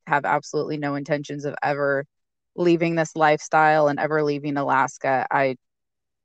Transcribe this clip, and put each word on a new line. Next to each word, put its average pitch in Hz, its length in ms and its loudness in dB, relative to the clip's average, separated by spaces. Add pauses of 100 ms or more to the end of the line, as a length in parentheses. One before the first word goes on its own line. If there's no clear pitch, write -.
have 143 180 0
absolutely 151 540 -4
no 143 160 -4
intentions 143 500 -6
of 143 180 -6
ever 143 440 0 (500)
leaving 170 380 2
this 160 200 -2
lifestyle 156 720 4
and 143 120 -2
ever 151 220 0
leaving 147 340 -2
Alaska. 135 720 0
I, 135 260 0 (680)